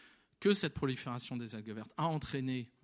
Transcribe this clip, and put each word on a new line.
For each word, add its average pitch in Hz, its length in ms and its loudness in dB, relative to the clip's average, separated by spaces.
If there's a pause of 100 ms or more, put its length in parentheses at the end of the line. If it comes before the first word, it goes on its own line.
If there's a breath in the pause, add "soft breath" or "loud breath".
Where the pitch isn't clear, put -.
(380 loud breath)
que 202 140 6
cette 180 220 4
prolifération 127 640 -2
des 117 160 -6
algues 107 180 -8
vertes 107 240 -10
a 156 120 2
entraîné, 131 640 0 (120)